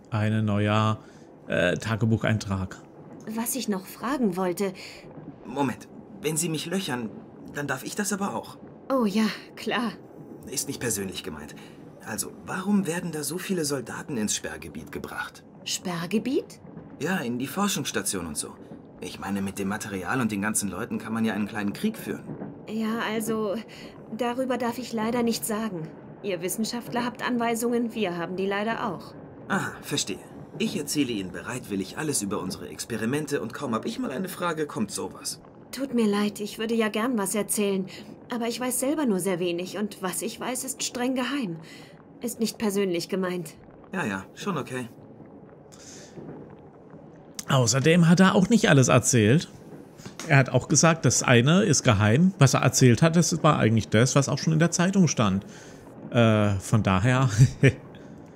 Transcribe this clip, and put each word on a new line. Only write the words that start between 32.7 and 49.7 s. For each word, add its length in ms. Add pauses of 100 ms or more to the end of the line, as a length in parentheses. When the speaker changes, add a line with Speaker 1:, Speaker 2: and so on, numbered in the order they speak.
Speaker 3:
und 120
kaum 200
hab 120
ich 140
mal 120
eine 160
Frage, 380
kommt 260
sowas. 480 (320)
Speaker 2:
Tut 220
mir 140
leid, 340
ich 180
würde 160
ja 140
gern 280
was 180
erzählen, 500 (480)
aber 140
ich 120
weiß 200
selber 260
nur 140
sehr 200
wenig 380
und 240
was 200
ich 180
weiß, 260
ist 180
streng 320
geheim. 420 (640)
Ist 200
nicht 160
persönlich 500
gemeint. 460 (400)
Speaker 3:
Ja, 120
ja, 280
schon 240
okay. 320 (2500)
Speaker 1:
Außerdem 600
hat 120
er 160
auch 140
nicht 200
alles 200
erzählt. 600 (800)